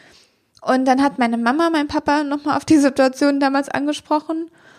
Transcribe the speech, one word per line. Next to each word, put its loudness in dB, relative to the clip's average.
Und 0
dann 2
hat 0
meine 0
Mama 0
meinen 0
Papa -2
nochmal -4
auf -4
die 4
Situation 2
damals 0
angesprochen. -4